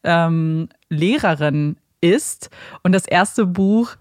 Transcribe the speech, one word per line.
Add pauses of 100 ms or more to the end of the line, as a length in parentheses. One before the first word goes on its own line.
ähm, (200)
Lehrerin (240)
ist. (320)
Und
das
erste
Buch